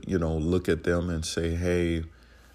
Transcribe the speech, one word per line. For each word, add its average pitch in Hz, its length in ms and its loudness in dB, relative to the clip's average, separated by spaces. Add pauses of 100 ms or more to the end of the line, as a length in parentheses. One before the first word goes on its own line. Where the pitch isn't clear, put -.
you 92 100 2
know, 80 200 0
look 87 320 2
at 80 140 0
them 87 260 0
and 80 160 -2
say, 82 300 -2
"Hey, 85 480 0 (520)